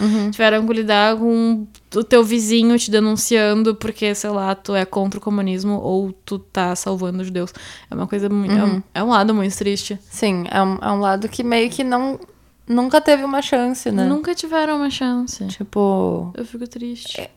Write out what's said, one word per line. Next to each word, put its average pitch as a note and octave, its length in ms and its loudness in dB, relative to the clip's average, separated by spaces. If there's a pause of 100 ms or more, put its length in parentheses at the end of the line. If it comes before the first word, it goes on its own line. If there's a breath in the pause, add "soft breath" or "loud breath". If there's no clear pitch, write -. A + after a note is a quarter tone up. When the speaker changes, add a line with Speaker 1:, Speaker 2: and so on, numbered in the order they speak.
Speaker 1:
Uhum. G#3+ 300 2
Speaker 2:
tiveram A3 340 2
que A3+ 80 0
lidar G#3+ 440 2
com A3+ 500 2 (300)
o A3 80 2
teu A#3+ 180 6
vizinho A#3 560 2
te G#3 140 -2
denunciando G#3+ 840 2
porque, G#3+ 400 -4
sei G#3 160 -6
lá, G3 240 -2
tu G3 180 -6
é F#3+ 120 0
contra G3 340 -4
o - 20 -10
comunismo G3 600 -2
ou F#3+ 300 -2 (120)
tu G3+ 140 -8
tá F3+ 380 -4
salvando F#3 460 -6
os F#3 40 -6
judeus. F3+ 260 -6 (380 loud breath)
É - 60 -10
uma G3+ 100 -4
coisa G3+ 220 -4
mui-, G3+ 280 0
é G3+ 80 4
um, G3+ 100 2
Speaker 1:
Uhum. F#3+ 80 -2 (120)
Speaker 2:
é F3 80 -4
um A3+ 60 0
lado A3 260 4
muito G3 240 0
triste. G3+ 400 -4 (140)
Speaker 1:
Sim, F#3 360 -2
é G3 140 2
um, F#3+ 180 0
é G#3+ 120 -2
um G3+ 80 0
lado G3+ 280 0
que - 140 -6
meio A#3 280 2
que C4+ 120 -4
não, B3+ 380 -2 (480)
nunca B3 320 4
teve C#4+ 240 4
uma C#4 180 -2
chance, B3+ 480 -2
né? G3+ 140 2
Speaker 2:
Nunca D4+ 300 0
tiveram D#4 420 -2
uma C#4+ 140 -2
chance. B3 580 -4
Speaker 1:
Tipo F#3+ 880 0
Speaker 2:
Eu A#3+ 80 -8
fico A#3+ 240 -12
triste. A#3+ 520 -12
Speaker 1:
É, - 160 -12